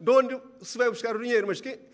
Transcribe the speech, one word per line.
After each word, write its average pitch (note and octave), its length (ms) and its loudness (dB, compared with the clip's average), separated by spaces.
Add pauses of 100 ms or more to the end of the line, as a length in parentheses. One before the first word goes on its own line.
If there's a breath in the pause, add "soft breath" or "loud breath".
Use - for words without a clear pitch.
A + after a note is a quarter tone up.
de F3 100 2
onde C4 300 4 (240)
se - 120 -14
vai B3 120 2
buscar A3+ 260 -4
o G#3+ 60 -4
dinheiro, A#3 260 0
mas F#3+ 140 -2
quem C4 180 -12 (140)